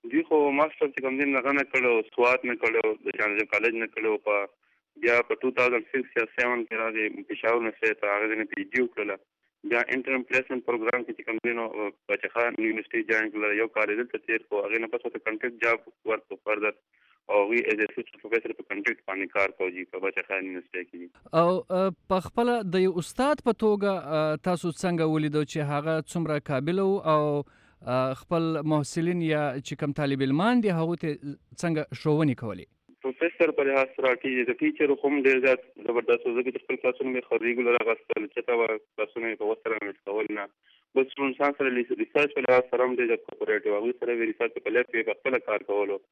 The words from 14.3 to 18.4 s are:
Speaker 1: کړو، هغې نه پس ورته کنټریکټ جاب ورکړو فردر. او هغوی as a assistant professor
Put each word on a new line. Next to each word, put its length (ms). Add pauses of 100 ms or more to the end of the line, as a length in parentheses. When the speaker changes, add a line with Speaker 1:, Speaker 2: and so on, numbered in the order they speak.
Speaker 1:
کړو، 180
هغې 180
نه 140
پس 100
ورته 200
کنټریکټ 280 (120)
جاب 120 (320)
ورکړو 380
فردر. 260 (560)
او 100
هغوی 200 (120)
as 100
a 40
assistant 360
professor 360